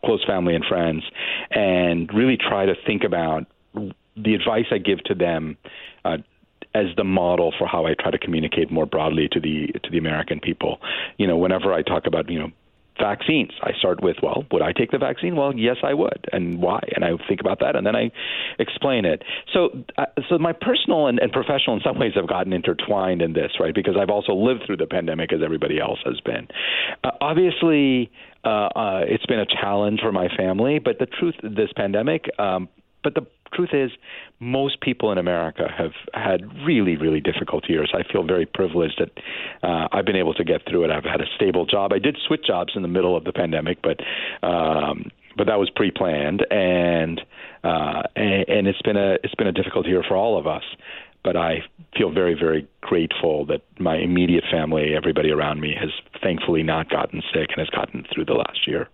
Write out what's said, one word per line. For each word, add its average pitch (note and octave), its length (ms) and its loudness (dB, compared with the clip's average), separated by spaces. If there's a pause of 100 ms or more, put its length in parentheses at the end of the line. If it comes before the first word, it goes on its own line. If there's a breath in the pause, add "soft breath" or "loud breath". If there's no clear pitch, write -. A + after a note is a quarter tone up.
close G#2+ 200 2
family F2+ 280 2
and E2 120 0
friends, E2 380 0 (460 loud breath)
and F2+ 640 2
really B2 240 4
try G2 300 0
to F#2 80 2 (100)
think G#2 180 0
about E2 440 0 (680)
the G#2+ 200 2
advice A2+ 360 0
I A2+ 60 2
give F#2 280 0
to G2+ 100 0
them, E2 420 0 (480 loud breath)
uh, E2 120 -2 (580)
as G#2+ 100 4 (120)
the G#2 60 0
model F2 540 2
for - 100 -2
how E2 200 0
I D#2 80 2
try - 160 -2
to - 80 0
communicate D#2 520 0
more D#2+ 140 2
broadly D#2 460 0
to - 80 0
the, D#2 280 -2 (160)
to - 60 -12
the E2+ 80 0
American D#2 420 -2
people. - 400 -4 (380 loud breath)
You G#2 100 2
know, E2+ 80 4
whenever F#2 380 2
I D#2+ 80 2
talk D#2+ 240 0
about, D#2+ 240 0
you E2+ 100 -4
know, D#2 120 -6 (480)
vaccines, A2+ 520 0 (120)
I - 160 -2
start F#2 240 2
with, F2 180 2
"Well, - 300 0
would F3 100 2
I D#2 120 0
take - 180 0
the C#3 60 0
vaccine? C#3 400 -2
Well, C#3 180 2
yes, A#2+ 280 2
I C#3 100 2
would. - 400 0
And F2 280 -2
why?" F2+ 200 2 (120)
And - 120 0
I E2+ 60 2 (180)
think F#3+ 100 0
about F#3+ 220 0
that, D3 160 2
and G2+ 100 2
then A2 80 2
I A#2 160 0 (480 loud breath)
explain A#2+ 460 0
it. D#2 180 2 (300 loud breath)
So, E3+ 300 2 (140)
uh, C#3 80 0 (220)
so F3 100 4
my E3 140 2
personal E3+ 560 2
and, A#2+ 100 4
and - 140 2
professional C3+ 460 0
in - 40 -2
some - 160 0
ways A#2 180 2
have F#2 120 0
gotten F#2 240 0
intertwined F#2 680 0
in E2 100 0
this, D#2 260 -2
right? D#2+ 160 0
Because G2 240 0
I've F#2+ 120 2
also G#2 240 2
lived A2 320 2
through G2 120 -4
the D#2 80 0
pandemic D#2+ 460 -2
as D#2+ 100 0
everybody D#2 380 -2
else - 240 -2
has B1+ 160 -4
been. - 280 -6 (560 loud breath)
Uh, B2+ 80 0 (100)
obviously, D3+ 920 2 (320 loud breath)
uh, G#2+ 320 2
uh, G2 320 0
it's G#2+ 180 0
been A#2+ 140 2
a G2+ 80 0
challenge G#2 540 0
for A2 100 0
my F2+ 240 0
family, G#2 420 2
but B2 220 0
the B2+ 60 2
truth, - 360 -2
this G#2+ 360 -2
pandemic, A2+ 600 0
um, F#2 300 0 (340)
but - 140 -2
the C#3+ 100 -2 (280)
truth F3+ 200 -2
is, C3+ 160 2 (500 loud breath)
most C3+ 400 -2
people A#2+ 320 0
in F#2+ 60 2
America E2+ 580 0
have E2 160 -4 (220)
had F#2 280 0 (220)
really, G#2+ 320 4
really D#2 240 2
difficult - 480 -4
years. D#2 260 0
I D#2+ 160 0
feel G2 140 0
very E2+ 220 2
privileged E2+ 540 0
that, - 100 0 (580 loud breath)
uh, E2 240 0
I've F#2+ 140 0
been G2 100 2
able E2 200 2
to F2 80 0
get E2 260 2
through F2 140 2
it. D#2 80 2
I've D#2 120 -2
had - 160 -2
a - 60 -2 (100)
stable F2+ 300 2
job. G2 260 0
I G2 60 4
did C3 180 0 (120)
switch - 180 -2
jobs F2+ 300 0
in G2 80 -4
the F2+ 40 -2
middle F2+ 300 2
of D#2+ 60 -2
the - 100 -4
pandemic, D#2+ 480 -2
but, - 180 0 (480 loud breath)
um, D#2 640 0 (260)
but G2+ 120 2
that G#2+ 100 2
was G2 180 2
pre-planned, E2+ 760 0
and, F2 680 2 (440 loud breath)
uh, D2+ 400 0 (120)
and, G2 320 2
and G2 200 2
it's G2 160 0
been G#2 140 2
a, G2 160 4 (100)
it's - 120 -6
been A2 120 0
a F#2+ 40 0
difficult F2+ 360 -2
year F2+ 200 2
for G2 80 2
all G#2 220 2
of D2+ 80 -2
us. D#2 180 -4 (600 loud breath)
But - 120 0
I E2 280 0 (340)
feel F#2+ 140 2
very, F2 280 2
very D#2+ 280 2 (140)
grateful E2 640 0
that D2 140 -2 (180)
my E2 180 0
immediate F2 520 2
family, D#2 460 0
everybody D#2 360 2
around D2+ 280 0
me, D2+ 180 -4
has D2+ 120 -4 (320)
thankfully E2 420 0
not D#2+ 260 -2
gotten D#2+ 320 -4 (120)
sick D#3 160 0
and - 80 -6
has - 120 -4
gotten - 440 -6
through - 120 -2
the - 100 0
last - 320 -2
year. - 260 -4